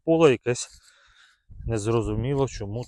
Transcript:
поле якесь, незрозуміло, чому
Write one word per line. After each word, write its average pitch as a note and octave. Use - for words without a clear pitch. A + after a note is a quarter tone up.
поле D#3+
якесь, A#2+
незрозуміло, A2+
чому A2